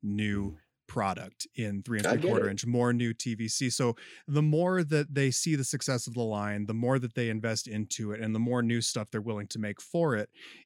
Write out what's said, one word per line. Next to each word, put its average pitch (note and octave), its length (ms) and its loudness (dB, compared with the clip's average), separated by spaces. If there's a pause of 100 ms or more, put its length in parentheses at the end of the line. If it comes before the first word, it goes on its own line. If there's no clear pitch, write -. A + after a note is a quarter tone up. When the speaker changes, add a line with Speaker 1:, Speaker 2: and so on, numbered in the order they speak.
Speaker 1:
new G2+ 480 0
Speaker 2:
Mm. - 80 -14 (280)
Speaker 1:
product - 580 -4 (100)
in G2+ 280 -4
three A2+ 160 -2
and G2+ 80 0
three A2 120 4
quarter F3 260 2
Speaker 3:
I G2+ 40 0
get - 20 -2
it. - 0 -
Speaker 1:
inch, G#2+ 140 -4
more B2 280 4
new A#2 200 2
T A#2 220 -4
V A2+ 120 -4
C. B2+ 220 -2
So A#2+ 260 2 (320)
the D3 140 4
more F3 420 4
that D3 300 0
they C#3 160 4
see D#3 260 2
the C3+ 80 2
success B2+ 440 -2
of A#2 80 -8
the A#2+ 80 -2
line, G#2 420 -2
the A2 80 -2
more A#2+ 240 2
that B2 160 -4
they A#2+ 160 0
invest A2 380 -2
into G#2+ 440 -4
it, G#2+ 100 -4
and A2 120 -2
the A2 60 0
more A#2+ 240 2
new A#2 180 2
stuff A2 300 -2
they're A2 100 -2
willing G#2 280 -4
to A2 100 -8
make G#2 220 -4
for D#3+ 340 2
it G#2 140 0 (360)